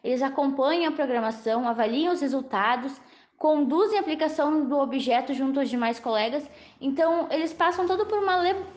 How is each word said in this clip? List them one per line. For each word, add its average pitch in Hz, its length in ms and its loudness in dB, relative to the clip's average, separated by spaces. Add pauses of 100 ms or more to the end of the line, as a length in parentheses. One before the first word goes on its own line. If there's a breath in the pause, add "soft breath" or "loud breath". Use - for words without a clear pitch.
eles 254 180 0
acompanham 277 720 0
a - 20 -8
programação, 240 720 -2
avaliam 233 460 0
os - 80 -2
resultados, 254 800 -2 (340 loud breath)
conduzem 311 640 2
a 392 40 2
aplicação 311 680 0
do 285 100 0
objeto 262 560 0
junto 269 260 0
aos 254 120 0
demais 233 280 -2
colegas. 233 480 -2 (320 loud breath)
Então, 320 520 0
eles 320 200 0
passam 349 360 0
todo 370 180 0
por 415 140 -2
uma 381 160 2
le-, 381 300 0 (120)